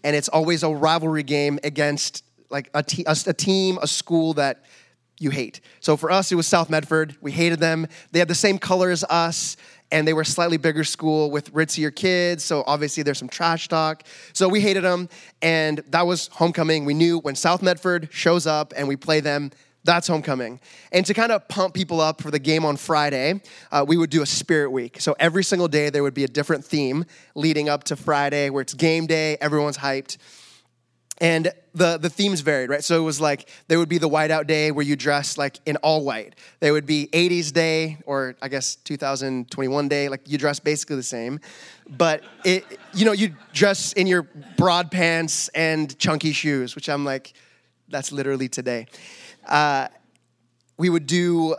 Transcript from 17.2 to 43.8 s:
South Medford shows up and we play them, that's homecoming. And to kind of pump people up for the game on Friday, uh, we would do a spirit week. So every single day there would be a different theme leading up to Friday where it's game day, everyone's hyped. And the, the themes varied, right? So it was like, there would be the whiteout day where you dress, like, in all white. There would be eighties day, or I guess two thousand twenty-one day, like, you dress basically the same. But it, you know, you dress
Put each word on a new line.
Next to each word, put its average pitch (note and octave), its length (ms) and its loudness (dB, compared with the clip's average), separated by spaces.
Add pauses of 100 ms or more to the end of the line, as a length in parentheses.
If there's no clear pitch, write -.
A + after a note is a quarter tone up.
South F3 260 2
Medford F3 500 0
shows F3 340 2
up D3+ 300 -2
and C#3 140 -2
we C#3 80 -2
play D#3 240 0
them, C#3+ 280 -2 (360)
that's F3 240 2
homecoming. C3 500 -4 (320)
And F3+ 140 4
to G#3 80 0
kind A#3 180 2
of G#3+ 160 -2
pump F#3+ 260 -2
people E3+ 280 -2
up D#3 200 0
for D3+ 80 -10
the D3+ 100 -2
game D#3 260 0
on D3 100 0
Friday, D3 680 -2 (300)
uh, C#3+ 160 2
we D#3+ 80 4
would E3 140 2
do D3 120 2
a C#3+ 60 -2
spirit D3 440 0
week. A#2+ 280 -6
So D3 220 -2
every E3+ 240 2
single F3 240 0
day D3 200 0
there C#3+ 140 0
would C#3 100 -2
be C3+ 120 -2
a - 20 -4
different C#3+ 380 -2
theme D3 400 -2 (280)
leading D3+ 360 0
up C#3+ 160 -2
to D3 100 -4
Friday C#3+ 540 0
where C3+ 120 -2
it's - 120 -8
game D#3+ 340 2
day, D#3 320 0
everyone's D3 380 0
hyped. C3+ 400 -4 (1000)
And E3 320 2 (220)
the, E3+ 240 2
the D#3+ 140 -4
themes G3 300 -2
varied, C3+ 280 0
right? D3 140 -2
So E3+ 160 2
it D#3+ 40 0
was D3+ 160 -4
like, D3 300 -2 (180)
there E3 120 4
would E3 100 0
be E3+ 80 0
the D#3+ 100 2
whiteout D#3 380 2
day D3+ 240 2
where D3 160 -2
you C#3+ 100 0
dress, C#3+ 400 -2
like, C#3+ 300 -4
in D3+ 120 -2
all D#3 280 2
white. A#2+ 300 -8 (240)
There D3+ 140 4
would D3+ 120 0
be D3 260 0
eighties F3 400 2
day, D#3+ 540 0
or C3+ 340 -4
I C3+ 100 -10
guess C3 260 -6
two - 220 -8
thousand C3 520 -4
twenty-one C#3 380 -2
day, C#3+ 220 0
like, C3+ 200 -10
you D3 80 -4
dress C#3+ 220 -2
basically D3+ 360 -4
the C3 60 -6
same. B2 380 -6 (500)
But D#3 340 0 (220)
it, F#3 200 2 (280)
you G3 100 2
know, A3 100 6
you G3 200 0 (180)
dress G3 420 2